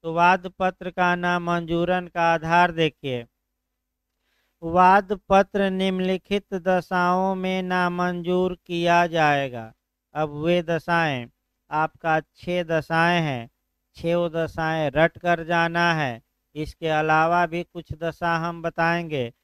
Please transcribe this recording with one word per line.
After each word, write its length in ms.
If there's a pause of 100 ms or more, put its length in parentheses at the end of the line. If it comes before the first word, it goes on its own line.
तो 120
वाद 320 (120)
पत्र 320
का 240
नामंजूरन 920
का 260
आधार 380
देखिए, 540 (1400)
वाद 680
पत्र 420
निम्नलिखित 840
दशाओं 800
में 280
नामंजूर 1040
किया 400
जाएगा। 680 (400)
अब 160
वे 320
दशाएं, 680 (420)
आपका 500
छह 420
दशाएं 580
हैं, 300 (440)
छह 340
दशाएं 600
रट 280
कर 260
जाना 500
है। 280 (320)
इसके 340
अलावा 580
भी 160
कुछ 300
दशा 440
हम 260
बताएंगे 680 (120)